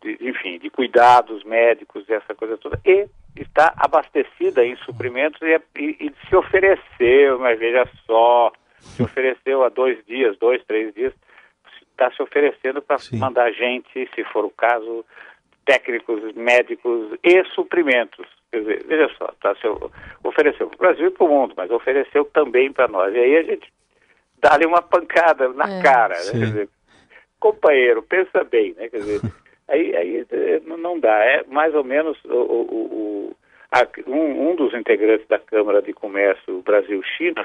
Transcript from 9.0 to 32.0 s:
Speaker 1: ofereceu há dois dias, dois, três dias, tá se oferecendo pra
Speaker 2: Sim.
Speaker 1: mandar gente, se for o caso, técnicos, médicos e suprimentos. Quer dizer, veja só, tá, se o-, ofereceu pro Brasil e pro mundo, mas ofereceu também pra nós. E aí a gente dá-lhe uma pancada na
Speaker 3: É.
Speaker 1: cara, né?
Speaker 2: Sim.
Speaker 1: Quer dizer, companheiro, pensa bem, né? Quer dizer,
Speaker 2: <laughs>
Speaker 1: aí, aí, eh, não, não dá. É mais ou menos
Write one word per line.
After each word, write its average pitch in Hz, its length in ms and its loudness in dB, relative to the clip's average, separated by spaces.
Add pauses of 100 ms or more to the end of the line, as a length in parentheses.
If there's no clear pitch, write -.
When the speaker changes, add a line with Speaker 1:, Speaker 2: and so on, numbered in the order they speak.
Speaker 1:
ofereceu 131 600 -2
há 120 60 4
dois 127 360 -2
dias, 117 320 -2
dois, 120 280 0
três 110 300 -4
dias, 131 180 -6 (840)
tá 127 160 0
se - 120 -8
oferecendo 139 580 -2
pra 143 160 -2
Speaker 2:
Sim. 120 220 -10
Speaker 1:
mandar 120 320 0
gente, 123 640 -6
se 110 100 -6
for 107 200 -4
o 98 40 -8
caso, 117 560 -4 (580)
técnicos, 113 720 -2
médicos 120 800 -2 (120)
e 180 200 6 (100)
suprimentos. 147 720 -2 (260)
Quer 117 100 -6
dizer, 107 260 -4
veja 151 300 2
só, - 220 -8
tá, 98 160 -2
se - 120 -6
o-, - 240 -6 (320)
ofereceu 127 460 0
pro - 100 -20
Brasil 165 280 2
e 185 40 0
pro 185 160 2
mundo, 139 280 2
mas 92 140 -8
ofereceu 131 560 0
também 135 460 0
pra 127 160 2
nós. 98 260 -2
E 120 60 0
aí 131 180 4
a 165 60 2
gente - 280 -8 (680)
dá-lhe 151 260 4
uma 170 160 2
pancada 170 680 2
na 131 200 -4
Speaker 3:
É. 190 140 -8
Speaker 1:
cara, 120 320 4
né? 85 60 -8
Speaker 2:
Sim. 107 180 -4
Speaker 1:
Quer 113 60 0
dizer, 107 240 -6 (720)
companheiro, 139 640 2
pensa 185 420 -2
bem, 117 300 -2
né? 110 160 -14
Quer 120 80 -12
dizer, 104 240 -6 (240)
Speaker 2:
<laughs> - 240 -20
Speaker 1:
aí, 160 260 -2
aí, - 360 -4
eh, 156 340 -2
não, 165 120 -12
não 170 220 -8
dá. 107 240 2
É 135 240 2
mais 151 280 0
ou 147 80 2
menos 147 420 -4